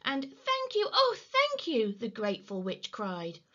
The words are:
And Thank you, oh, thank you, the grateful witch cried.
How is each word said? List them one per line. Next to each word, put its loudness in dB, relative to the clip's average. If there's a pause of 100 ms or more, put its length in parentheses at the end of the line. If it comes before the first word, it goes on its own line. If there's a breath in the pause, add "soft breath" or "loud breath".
And -4 (300)
Thank -4
you, 2
oh, 6
thank 2
you, 2
the -6
grateful -4
witch -6
cried. -6 (160)